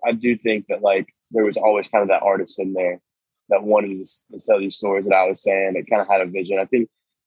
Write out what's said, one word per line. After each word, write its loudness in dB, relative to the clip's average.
I 2
do 0
think -2
that, -4
like, 2
there 2
was 0
always 2
kind 2
of 0
that 2
artist 0
in -4
there -2
that 2
wanted 2
to -8
s-, -16
to -16
tell 2
these -6
stories -2
that 2
I 4
was -4
saying. 0
It -6
kind 2
of -4
had 2
a -2
vision. -4
I 0
think 0